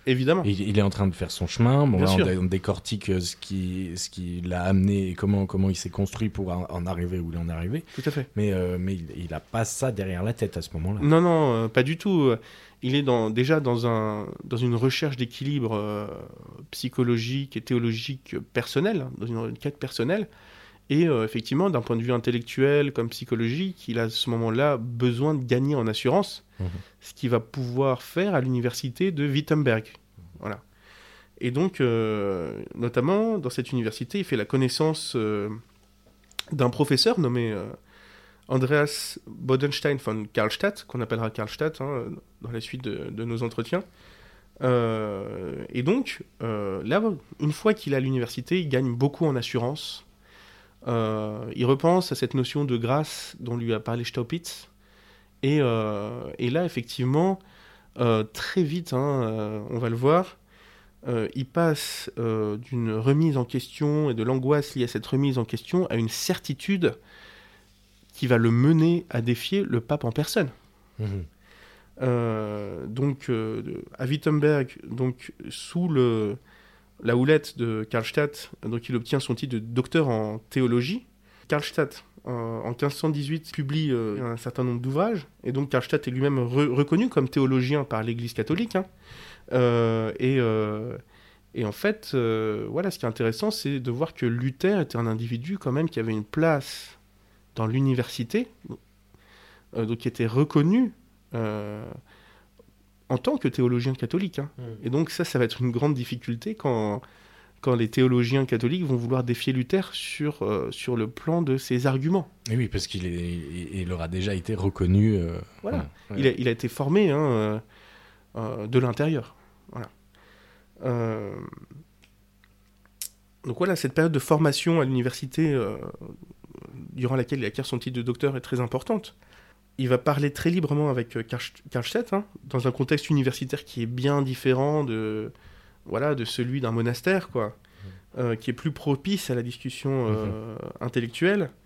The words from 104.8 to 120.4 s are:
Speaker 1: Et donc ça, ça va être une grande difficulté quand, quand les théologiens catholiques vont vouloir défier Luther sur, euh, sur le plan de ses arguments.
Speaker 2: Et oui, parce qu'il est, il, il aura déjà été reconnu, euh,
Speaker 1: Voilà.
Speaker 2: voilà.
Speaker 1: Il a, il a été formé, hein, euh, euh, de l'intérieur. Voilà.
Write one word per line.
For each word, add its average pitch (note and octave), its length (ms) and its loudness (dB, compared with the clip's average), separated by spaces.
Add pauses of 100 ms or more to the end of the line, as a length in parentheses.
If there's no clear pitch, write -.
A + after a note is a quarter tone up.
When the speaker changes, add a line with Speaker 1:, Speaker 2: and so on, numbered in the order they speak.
Speaker 1:
Et B2 80 -6
donc D3+ 200 0
ça, - 160 -4
ça C#3 140 0
va B2 60 4
être A2+ 160 -4
une B2 100 2
grande C#3+ 220 2
difficulté B2 640 -4
quand, G#2+ 460 0 (580)
quand B2+ 160 2
les A#2 140 2
théologiens B2+ 560 4
catholiques C3 400 0
vont C3+ 100 2
vouloir B2 280 0
défier B2 300 0
Luther C3 400 0
sur, - 500 -6
euh, F#2+ 280 0
sur - 260 -4
le A2 120 0
plan D#3+ 320 -2
de C3+ 160 2
ses B2+ 280 0
arguments. C#3+ 440 2 (200)
Speaker 2:
Et A2 80 0
oui, A#2+ 120 2
parce F#2+ 180 -4
qu'il F2+ 180 -6
est, F2 280 -4
il, E2+ 360 -8 (120)
il F2+ 100 -4
aura E2 160 -4
déjà F#2 260 -2
été F#2+ 220 -4
reconnu, G2 600 4
euh, E2+ 220 0 (240)
Speaker 1:
Voilà. G3+ 280 -4 (200)
Speaker 2:
voilà. G2 120 -4
Speaker 1:
Il C3+ 60 6
a, B2+ 40 6
il C#3 160 -2
a A#2 40 4
été A#2 160 -4
formé, E3 440 2
hein, C#3+ 80 2
euh, A2 400 2 (760)
euh, A2 320 -6
de B2 120 2
l'intérieur. C3 560 0 (360)
Voilà. - 180 -10 (920)